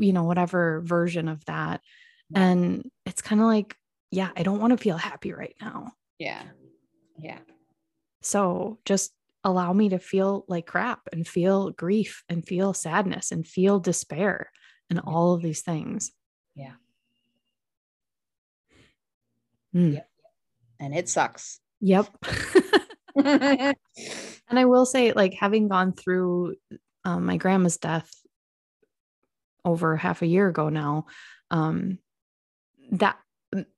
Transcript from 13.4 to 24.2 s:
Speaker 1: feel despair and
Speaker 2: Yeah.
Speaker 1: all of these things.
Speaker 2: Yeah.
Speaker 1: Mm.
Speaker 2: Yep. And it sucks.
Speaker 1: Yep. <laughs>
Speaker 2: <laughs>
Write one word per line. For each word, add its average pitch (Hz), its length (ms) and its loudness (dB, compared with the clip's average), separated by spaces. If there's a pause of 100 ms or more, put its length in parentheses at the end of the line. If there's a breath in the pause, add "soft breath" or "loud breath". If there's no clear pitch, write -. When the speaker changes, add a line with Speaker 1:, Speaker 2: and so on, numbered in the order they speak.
Speaker 1:
feel 190 340 2
despair 175 680 -4 (400 soft breath)
and 170 140 -2
Speaker 2:
Yeah. 185 80 -8
Speaker 1:
all 170 220 4
of 170 80 -4
these 160 200 -4
things. - 500 -6 (420)
Speaker 2:
Yeah. 135 220 -18 (3000 soft breath)
Speaker 1:
Mm. 175 200 4
Speaker 2:
Yep. - 160 -12 (720)
And 143 140 -8
it 180 140 -4
sucks. - 520 -4 (200)
Speaker 1:
Yep. 190 280 4 (140)
<laughs> - 640 2 (280)
Speaker 2:
<laughs> 277 640 4 (720 loud breath)